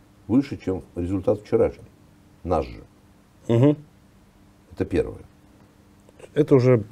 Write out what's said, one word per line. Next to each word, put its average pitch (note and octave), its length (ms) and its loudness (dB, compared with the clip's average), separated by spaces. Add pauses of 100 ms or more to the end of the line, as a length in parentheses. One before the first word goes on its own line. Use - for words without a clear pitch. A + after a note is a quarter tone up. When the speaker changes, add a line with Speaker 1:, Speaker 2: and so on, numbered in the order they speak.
(280)
Speaker 1:
выше, A#2+ 300 -2
чем F#2 260 -8 (120)
результат F#2 460 -4
вчерашний. - 440 -2 (580)
Наш E2 220 -4
же. - 180 -16 (640)
Speaker 2:
Мгм. C3 300 2 (920)
Speaker 1:
Это - 140 -6
первое. - 360 -4 (1120)
Speaker 2:
Это D3+ 220 2
уже, B2 360 4